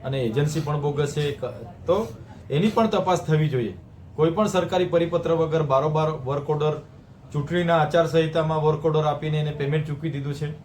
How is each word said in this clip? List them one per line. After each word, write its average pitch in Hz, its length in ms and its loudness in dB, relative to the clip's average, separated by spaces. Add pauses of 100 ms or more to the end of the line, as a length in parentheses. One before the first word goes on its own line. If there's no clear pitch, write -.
અને 135 200 -4
એજન્સી 143 360 0
પણ 147 220 -2
બોગસ 143 360 -2
છે. 147 140 0
ક-, - 540 -10
તો 208 220 0 (420)
એની 160 180 2
પણ 220 200 4
તપાસ 185 340 0
થવી 156 280 2
જોઈએ. 120 280 -2 (380)
કોઈ 160 160 2
પણ 202 160 2
સરકારી 180 380 2
પરિપત્ર 165 460 2
વગર 160 320 2
બારોબાર 151 460 2
વર્ક 139 400 -4
ઓર્ડર, 151 220 0 (640)
ચૂંટણીના 170 440 0
આચારસંહિતામાં 160 840 2
વર્ક 156 240 2
ઓર્ડર 156 180 4
આપીને 151 360 0
એને 151 120 -2
પેમેન્ટ 143 360 -2
ચૂકવી 151 240 -4
દીધું 143 220 -4
છે. 151 200 -6 (120)